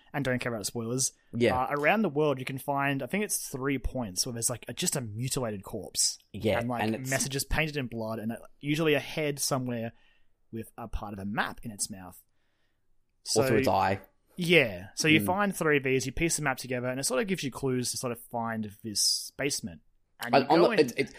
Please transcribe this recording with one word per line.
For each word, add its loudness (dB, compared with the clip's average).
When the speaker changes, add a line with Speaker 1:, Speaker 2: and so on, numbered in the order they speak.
Speaker 1:
and -2
don't 0
care -4
about -6
spoilers, -2
Speaker 2:
Yeah. 4
Speaker 1:
uh, 0
around 2
the 2
world 2
you -6
can -8
find, 0
I -6
think -2
it's -4
three -2
points -2
where -6
there's, 0
like, -6
a, -10
just -2
a -2
mutilated -4
corpse. -2
Speaker 2:
Yeah, 0
Speaker 1:
And, -4
like, -2
Speaker 2:
and 2
it's -8
Speaker 1:
messages 0
painted 0
in -2
blood, -4
and, -4
uh, -4
usually 4
a 4
head -2
somewhere -2
with -10
a -10
part -4
of -8
a -6
map -4
in -10
its -6
mouth. -14
Speaker 2:
Or 4
through 4
Speaker 1:
So 6
Speaker 2:
its 2
eye. 2
Speaker 1:
Yeah. 4
So 0
you 8
Speaker 2:
Mm. -2
Speaker 1:
find 2
three 4
of 0
these, 2
you -4
piece 0
the -4
map 0
together, -4
and -4
it -4
sort 0
of 0
gives -2
you -4
clues -2
to -4
sort -4
of -6
find -4
this 0
basement. -4
And 2
Speaker 2:
I, 10
Speaker 1:
you 2
Speaker 2:
on 8
Speaker 1:
go 8
Speaker 2:
the, 4
Speaker 1:
in 2
Speaker 2:
it's, 6
it's, -2